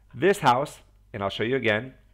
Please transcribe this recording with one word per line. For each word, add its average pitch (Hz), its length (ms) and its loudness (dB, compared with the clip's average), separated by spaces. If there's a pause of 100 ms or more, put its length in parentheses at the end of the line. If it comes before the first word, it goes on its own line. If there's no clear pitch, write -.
(140)
This 175 240 2
house, 139 420 0 (320)
and 101 100 -8
I'll 98 80 -2
show - 140 -4
you 127 120 0
again, 113 380 0 (200)